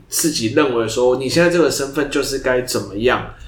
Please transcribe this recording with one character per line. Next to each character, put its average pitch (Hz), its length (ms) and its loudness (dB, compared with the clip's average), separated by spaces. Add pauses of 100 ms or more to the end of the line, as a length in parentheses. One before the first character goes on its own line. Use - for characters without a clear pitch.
自 - 220 0
己 113 240 -2
认 139 220 2
为 113 100 0
说 127 300 2
你 131 120 -4
现 165 140 2
在 175 80 4
这 175 80 2
个 147 100 4
身 135 240 -2
份 139 160 -2
就 139 140 0
是 127 160 -4
该 127 220 0
怎 123 200 -4
么 98 180 -10
样， 110 360 0 (120)